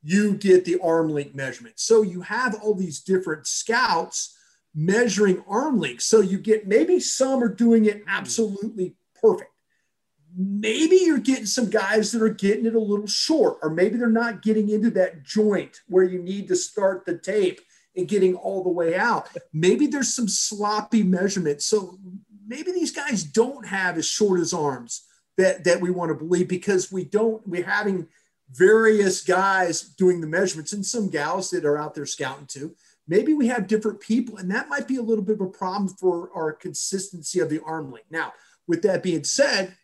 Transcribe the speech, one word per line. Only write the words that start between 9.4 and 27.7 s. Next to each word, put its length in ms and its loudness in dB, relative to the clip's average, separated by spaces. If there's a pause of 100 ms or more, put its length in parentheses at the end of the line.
Maybe 640 2
you're 220 4
getting 260 0
some 240 -2
guys 420 0
that 100 -2
are 60 4
getting 380 0
it 100 0
a 40 4
little 280 -2
short, 540 0
or 80 -2
maybe 280 0
they're 120 0
not 320 0
getting 260 0
into 220 0
that 340 0
joint 640 -2
where 160 4
you 180 -2
need 280 -8
to 80 2
start 480 -2
the 120 -4
tape 440 -2 (340)
and 120 -4
getting 280 4
all 280 -6
the 60 0
way 260 0
out. 340 0 (240)
Maybe 320 4
there's 280 -2
some 140 -2
sloppy 760 -2
measurements. 640 0
So 320 -4 (460)
maybe 260 -8
these 200 -2
guys 320 -4
don't 440 -2
have 320 -4
as 80 -4
short 320 2
as 120 -2
arms 520 -6 (340)
that, 280 2
that 140 4
we 120 -2
want 180 -2
to 60 -2
believe, 320 0
because 440 -2
we 140 -6
don't, 420 -2
we're 160 -6
having 440 -2 (440)